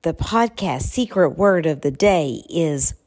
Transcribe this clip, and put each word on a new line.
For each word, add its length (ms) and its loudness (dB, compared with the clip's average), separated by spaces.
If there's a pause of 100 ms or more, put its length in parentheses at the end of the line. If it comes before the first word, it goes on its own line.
The 120 -2
podcast 680 -2
secret 480 0
word 340 2
of 160 -2
the 80 0
day 580 0
is 460 -2 (120)